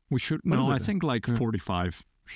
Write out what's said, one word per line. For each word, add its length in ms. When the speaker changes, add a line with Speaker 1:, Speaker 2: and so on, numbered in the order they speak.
Speaker 1:
We 100
should, 240
Speaker 2:
What 140
Speaker 1:
no, 60
Speaker 2:
is 60
Speaker 1:
I 80
Speaker 2:
it? 40
Speaker 1:
think, 220
like, 240
Speaker 2:
Yeah. 100
Speaker 1:
forty-five. 640